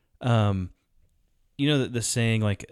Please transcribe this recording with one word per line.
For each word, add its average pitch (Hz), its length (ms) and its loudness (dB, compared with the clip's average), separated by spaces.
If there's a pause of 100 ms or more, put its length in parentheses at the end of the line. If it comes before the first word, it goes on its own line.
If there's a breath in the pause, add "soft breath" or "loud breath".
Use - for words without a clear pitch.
(200 soft breath)
um, 104 500 0 (840)
you 143 120 0
know, 151 100 2
the, 123 100 0
the 117 140 -4
saying, 113 380 0
like, 104 320 -2